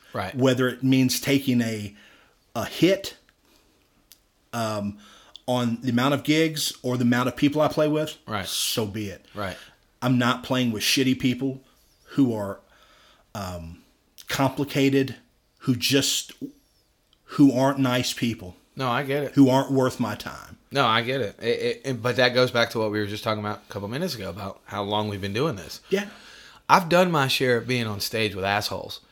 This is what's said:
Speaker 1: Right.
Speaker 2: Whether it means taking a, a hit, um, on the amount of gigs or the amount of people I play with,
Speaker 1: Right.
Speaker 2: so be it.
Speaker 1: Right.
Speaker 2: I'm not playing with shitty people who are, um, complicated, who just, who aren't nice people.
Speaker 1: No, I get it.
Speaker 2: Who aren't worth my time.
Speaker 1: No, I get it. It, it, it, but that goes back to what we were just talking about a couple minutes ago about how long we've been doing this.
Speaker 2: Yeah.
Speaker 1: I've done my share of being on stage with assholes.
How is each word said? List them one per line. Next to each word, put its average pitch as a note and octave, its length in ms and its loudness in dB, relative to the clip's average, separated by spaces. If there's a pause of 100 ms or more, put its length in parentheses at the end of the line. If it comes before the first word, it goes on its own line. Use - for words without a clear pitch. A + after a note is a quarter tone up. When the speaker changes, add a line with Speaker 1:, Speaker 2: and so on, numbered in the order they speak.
(120)
Speaker 1:
Right. F#2+ 240 -6
Speaker 2:
Whether B2+ 320 2
it B2 160 -6
means C3 380 4
taking C3+ 400 2
a, G#2+ 340 -6 (600)
a G#2+ 100 -4
hit, - 500 0 (1400)
um, G#2+ 440 -4 (500)
on A#2+ 340 0
the C3 80 -4
amount B2+ 240 2
of C3+ 100 0
gigs D#3 500 2 (100)
or B2 140 0
the B2+ 60 2
amount B2 240 4
of A#2+ 80 -4
people D3 260 2
I D3 60 4
play D3+ 200 2
with, D3+ 300 -2 (100)
Speaker 1:
Right. G2+ 200 -4
Speaker 2:
so - 380 -2
be G#2 240 -6
it. - 240 -14
Speaker 1:
Right. G2 240 -6 (440)
Speaker 2:
I'm B2+ 160 2
not B2 260 2
playing B2+ 280 0
with G#2 120 -4
shitty B2+ 360 2
people C3 420 -2 (500)
who B2+ 240 4
are, G2 240 -6 (760)
um, F2 460 -10 (460)
complicated, C3+ 880 0 (440)
who C3 160 2
just, - 580 0 (920)
who C#3 280 4
aren't C3+ 280 2
nice B2 340 0
people. F#2+ 420 -6 (200)
Speaker 1:
No, C3 140 -4
I B2 140 0
get C#3 200 -2
it. C3 100 -8
Speaker 2:
Who C#3 160 8
aren't C3+ 220 4
worth C3 280 2
my G#2+ 160 -2
time. - 420 -14 (140)
Speaker 1:
No, C3+ 140 2
I A2+ 160 2
get B2+ 200 -2
it. G2+ 200 -6
It, - 40 -6 (140)
it, A#2 240 -4
it, B2+ 180 -6
but A#2+ 160 -2
that B2 180 4
goes B2+ 160 2
back A#2 200 2
to A#2+ 80 -4
what A2 120 0
we G#2+ 80 -2
were G#2 80 -2
just G#2 160 -8
talking G#2+ 200 -2
about G#2 240 -6
a - 60 -16
couple G2+ 140 -8
minutes C3+ 280 -6
ago F#2+ 140 -10
about G2 360 -12
how G2+ 180 -6
long G#2 260 0
we've G2+ 100 -4
been G2 140 -4
doing C3+ 220 -2
this. - 340 -14
Speaker 2:
Yeah. G3 160 0 (640)
Speaker 1:
I've E3+ 200 6
done F3 220 4
my C#3+ 160 2
share B2+ 300 2
of A2+ 100 -6
being B2 200 -2
on G2+ 120 -6
stage G#2+ 360 -2
with F#2+ 100 -4
assholes. G2+ 560 -2 (100)